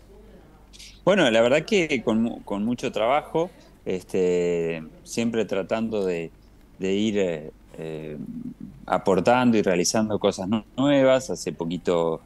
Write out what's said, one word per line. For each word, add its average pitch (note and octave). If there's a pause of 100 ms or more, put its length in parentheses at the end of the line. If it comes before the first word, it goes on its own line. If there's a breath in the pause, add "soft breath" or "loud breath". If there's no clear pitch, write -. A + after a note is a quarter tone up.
(1040 loud breath)
Bueno, F3+
la A2+
verdad C#3+
que D3+
con A2+
mu-, -
con G2+
mucho A#2+
trabajo, D3 (360 loud breath)
este, F2 (200)
siempre A#2
tratando G#2+
de, E2+ (480)
de F#2+
ir... G#2
Eh, E2+ (280)
eh, D#2 (680)
aportando A#2
y G2+
realizando G2
cosas F#2+
nu-, A2 (120)
nuevas. C3
Hace F2
poquitos E2+